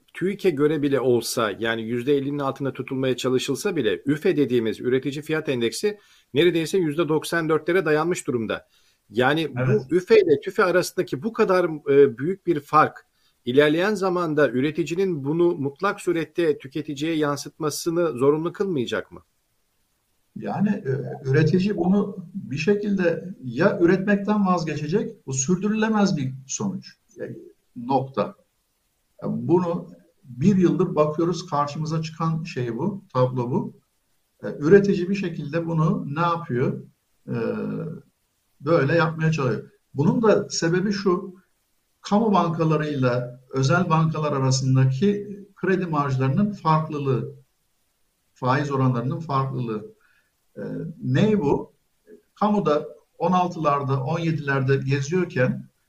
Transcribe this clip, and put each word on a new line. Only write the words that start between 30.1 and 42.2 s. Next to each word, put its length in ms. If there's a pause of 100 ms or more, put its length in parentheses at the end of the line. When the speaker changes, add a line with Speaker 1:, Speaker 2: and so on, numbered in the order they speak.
Speaker 2:
bir 320
yıldır 400
bakıyoruz, 500
karşımıza 560
çıkan 420
şey 340
bu, 260 (100)
tablo 380
bu. 220 (720)
E, 40 (120)
üretici 500
bir 60
şekilde 500
bunu 500
ne 60
yapıyor? 600 (460)
E, 80 (1300)
böyle 340
yapmaya 360
çalışıyor. 380 (240)
Bunun 280
da 280
sebebi 420
şu, 440 (640)
kamu 320